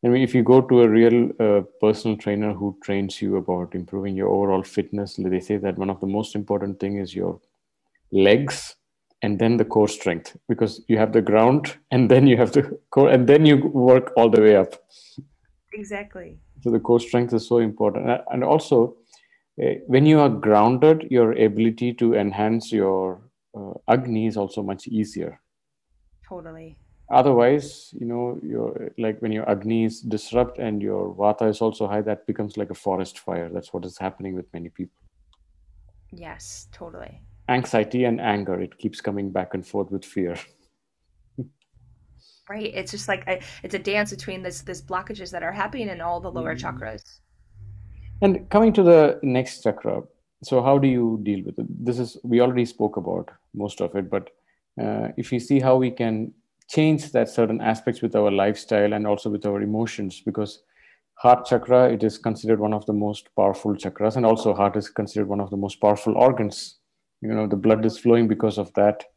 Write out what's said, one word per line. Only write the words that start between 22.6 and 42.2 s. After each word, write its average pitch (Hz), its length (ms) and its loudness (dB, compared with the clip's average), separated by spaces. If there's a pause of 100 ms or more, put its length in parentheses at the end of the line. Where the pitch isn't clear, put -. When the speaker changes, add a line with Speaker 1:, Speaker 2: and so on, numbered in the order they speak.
Speaker 1:
your, 95 500 -2 (320)
uh, 98 200 -14 (160)
Agni 113 380 0
is 110 100 -4
also 101 260 -6
much 98 240 -10
easier. 101 540 -6 (840)
Speaker 2:
Totally. 160 500 -18 (340)
Speaker 1:
Otherwise, 131 800 2 (100)
you 120 60 -10
know, 120 380 -8
your, 113 560 -8
like, 110 200 -4
when 113 120 -6
your 107 180 -6
Agni 110 360 -2
is 113 140 -6
disrupt 117 600 -4
and 107 200 -6
your 98 360 -6
Vata 104 340 0
is 104 100 -4
also 110 280 -4
high, 104 140 -4
that 101 260 -6
becomes 104 280 -8
like 101 140 -8
a 90 60 -12
forest 95 420 -6
fire. 87 320 -8
That's 87 240 -12
what 87 100 -10
is 92 140 -16
happening 95 380 -10
with 90 180 -10
many 85 160 -14
people. - 240 -14 (1160)
Speaker 2:
Yes, - 600 -20
totally. - 480 -18 (280)
Speaker 1:
Anxiety 123 580 0
and 117 160 -2
anger, 98 400 -4
it - 160 -10
keeps - 240 -8
coming 101 300 -6
back 92 240 -6
and 92 100 -8
forth 98 240 -6
with 95 160 -10
fear. 87 300 -6 (1040)
<laughs> 131 80 -10 (1040)